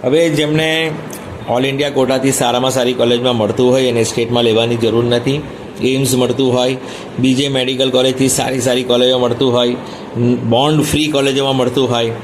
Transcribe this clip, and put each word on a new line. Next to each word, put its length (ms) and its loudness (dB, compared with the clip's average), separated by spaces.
હવે 260 2
જેમને 400 0
ઓલ 160 0
ઇન્ડિયા 320 -2
કોટાથી 340 2
સારામાં 460 0
સારી 160 0
કોલેજમાં 420 2
મળતું 360 2
હોય 220 2
એને 100 2
સ્ટેટમાં 400 0
લેવાની 400 2
જરૂર 220 2
નથી. 340 0
એમ્સ 320 0
મળતું 380 2
હોય, 220 0
બી 140 2
જે 160 0
મેડિકલ 400 0
કોલેજથી 400 2
સારી 320 -2
સારી 220 0
કોલેજો 360 2
મળતું 320 0
હોય, 220 2
બોન્ડ 420 2
ફ્રી 160 0
કોલેજોમાં 540 0
મળતું 280 0
હોય 340 -2